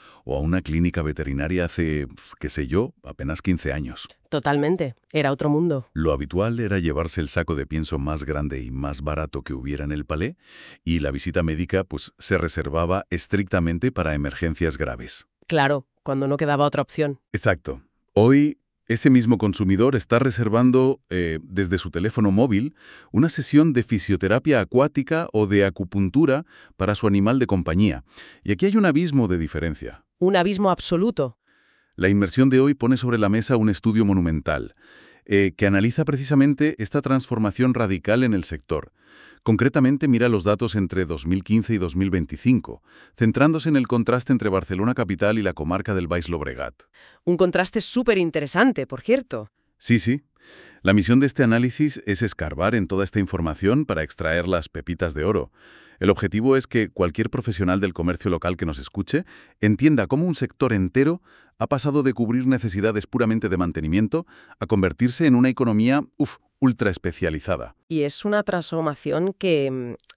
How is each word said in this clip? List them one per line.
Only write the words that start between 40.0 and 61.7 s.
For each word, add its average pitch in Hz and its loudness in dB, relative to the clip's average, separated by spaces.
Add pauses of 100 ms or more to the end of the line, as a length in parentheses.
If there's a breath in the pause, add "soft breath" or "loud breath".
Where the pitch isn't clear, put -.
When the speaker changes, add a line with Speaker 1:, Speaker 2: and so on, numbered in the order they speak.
Speaker 1:
mira 120 4
los 107 0
datos 104 0
entre 92 -2
dos 76 -8
mil 90 -2
quince 113 0
y 107 0
dos 87 -4
mil 95 0
veinticinco, 92 -2 (320 soft breath)
centrándose 147 2
en 147 4
el 123 0
contraste 120 0
entre 107 0
Barcelona 95 0
capital 104 -2
y - 0
la 95 -2
comarca 92 -4
del 90 -2
Baix 85 -4
Llobregat. 69 -8 (480 soft breath)
Speaker 2:
Un 175 0
contraste 185 0
súper 226 0
interesante, 165 0
por - -12
cierto. 214 -2 (280)
Speaker 1:
Sí, 117 2
sí. 120 -2 (580 loud breath)
La 95 2
misión 117 4
de 143 4
este 135 2
análisis 123 0
es 101 -2
escarbar 92 -2
en 95 0
toda 98 0
esta 104 -2
información 95 0
para 80 -4
extraer 82 -4
las 87 -2
pepitas 82 -6
de 73 -4
oro. 92 -2 (460 soft breath)
El 95 2
objetivo 110 2
es 127 -4
que 110 0
cualquier 98 -2
profesional 98 -2
del 92 -2
comercio 85 -4
local 87 -2
que 87 -6
nos 76 -6
escuche 101 -6 (380 loud breath)
entienda 107 4
cómo 147 0
un 175 -2
sector 127 -2
entero 131 0 (360 soft breath)
ha 117 -4
pasado 139 0